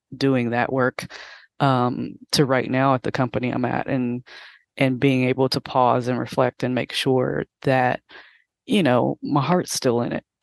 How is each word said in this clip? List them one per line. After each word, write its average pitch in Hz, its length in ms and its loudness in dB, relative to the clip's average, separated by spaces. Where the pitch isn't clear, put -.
doing 127 360 0
that 117 200 0
work, 127 360 -2
um, 123 560 0
to 151 120 4
right 120 260 0
now 135 220 2
at 127 120 0
the - 60 -4
company 123 380 -2
I'm 123 160 -2
at, - 220 -2
and, 123 360 -4
and 131 240 0
being 131 240 2
able 127 240 2
to - 140 -4
pause 123 460 2
and 123 100 -2
reflect 123 440 -2
and 127 120 -2
make - 180 -4
sure 135 540 0
that, 127 400 0
you 214 160 2
know, 127 400 2
my 143 200 0
heart's 175 300 0
still 120 300 0
in - 100 -4
it - 120 -6